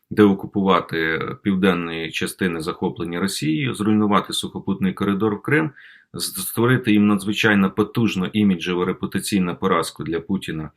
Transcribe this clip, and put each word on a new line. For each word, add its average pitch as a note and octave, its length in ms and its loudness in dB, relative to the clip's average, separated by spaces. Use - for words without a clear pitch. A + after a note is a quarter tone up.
деокупувати F2+ 1120 2
південні F2 680 0
частини, E2+ 500 -4
захоплені E2+ 580 -6
Росією, C#3 560 -2
зруйнувати G#2 580 2
сухопутний F#2+ 600 -4
коридор G2+ 420 -2
в G2 80 -8
Крим, D3+ 280 0
з-, - 320 -8
створити A#2+ 460 2
їм G#2 140 6
надзвичайно G2+ 640 2
потужну G2 560 0
іміджево-репутаційну F2+ 1300 0
поразку E2+ 480 -2
для D#2+ 160 -4
Путіна D#2+ 560 -6